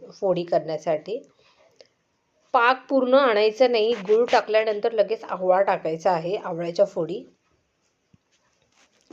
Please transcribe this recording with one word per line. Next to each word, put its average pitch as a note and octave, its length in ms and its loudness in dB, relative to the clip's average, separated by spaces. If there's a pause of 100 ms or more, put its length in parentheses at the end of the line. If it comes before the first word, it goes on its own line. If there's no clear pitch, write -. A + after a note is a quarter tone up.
(120)
फोडी F3+ 300 -2
करण्यासाठी. D#3+ 880 -4 (1200)
पाक B3+ 360 2
पूर्ण B3+ 260 2
आणायचं A#3 580 2
नाही, A3+ 200 2
गूळ G#3+ 400 2
टाकल्यानंतर A3 600 0
लगेच G#3+ 320 0
आवळा F3+ 380 0
टाकायचा F3 500 -2
आहे, E3+ 240 -4
आवळ्याच्या E3+ 480 -2
फोडी. F3+ 380 -4 (1900)